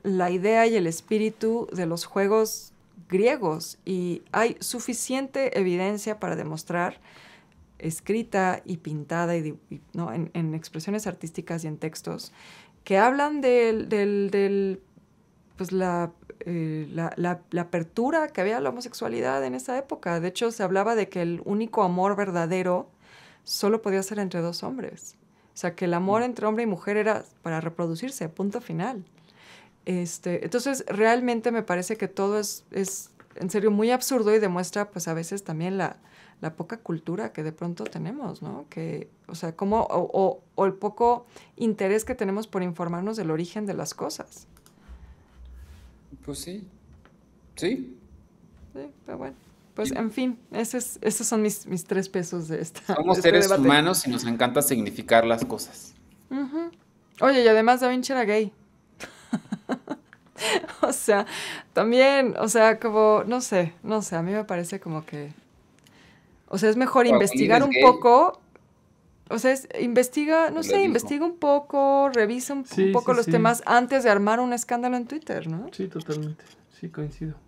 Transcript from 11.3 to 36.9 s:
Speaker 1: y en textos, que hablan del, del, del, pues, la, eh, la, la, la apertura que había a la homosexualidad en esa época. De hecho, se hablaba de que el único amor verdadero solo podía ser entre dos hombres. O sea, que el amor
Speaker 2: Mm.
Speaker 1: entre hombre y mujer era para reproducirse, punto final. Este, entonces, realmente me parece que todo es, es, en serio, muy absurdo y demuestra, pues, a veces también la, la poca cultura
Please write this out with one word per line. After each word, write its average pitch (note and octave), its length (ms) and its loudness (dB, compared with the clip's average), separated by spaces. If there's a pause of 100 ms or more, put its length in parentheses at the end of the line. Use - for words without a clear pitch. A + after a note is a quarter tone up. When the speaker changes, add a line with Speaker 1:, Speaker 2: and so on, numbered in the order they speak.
Speaker 1:
y D#3+ 40 -10
en D3+ 100 -10
textos, D#3+ 540 -10 (520)
que G3 140 2
hablan C#4+ 440 2
del, A#3 480 2
del, G3+ 420 0
del, G3 500 0 (760)
pues, F#3 140 -8
la, F3 400 -2 (300)
eh, D#3 500 -4
la, E3 240 -6
la, F3 260 -4 (100)
la E3+ 100 -2
apertura A#3 680 -2
que B3 140 -6
había G#3+ 160 0
a C4+ 40 -4
la C#4 80 -2
homosexualidad B3 760 -4
en B3+ 100 -6
esa B3+ 220 -6
época. F3+ 420 -6
De E3+ 80 -4
hecho, A#3 240 -2
se A3 120 -6
hablaba G3 320 0
de G3 140 0
que F#3 120 -6
el E3+ 240 -4
único A3 380 0
amor F#3 320 2
verdadero F3+ 720 -2 (540)
solo A3 380 0
podía G3 220 0
ser G#3 160 -8
entre F3+ 220 -4
dos E3+ 220 -6
hombres. - 520 -10 (380)
O - 40 -20
sea, E3+ 180 -6
que F#3 100 -6
el E3+ 80 0
amor F#3+ 280 0
Speaker 2:
Mm. B3 40 0
Speaker 1:
entre A#3 220 -6
hombre A3 160 0
y A3+ 40 -2
mujer G3+ 300 -2
era G#3+ 260 0 (180)
para D#3+ 200 -4
reproducirse, E3 680 -6
punto G3 320 -6
final. F#3+ 460 -6 (800)
Este, F3 580 -4
entonces, B3+ 440 -4
realmente A#3 640 2
me A3+ 120 0
parece F3+ 320 -4
que G3+ 140 -4
todo G3 300 -2
es, - 320 -8
es, - 400 -6 (240)
en F3+ 140 -6
serio, G#3+ 220 0
muy G#3+ 200 2
absurdo B3 440 0
y A3 40 4
demuestra, G3 500 -2
pues, - 180 -10
a E3 60 -4
veces E3 300 -8
también F3 340 -4
la, F3 200 -4 (440)
la D#3+ 140 -8
poca F#3 220 -10
cultura E3+ 560 -6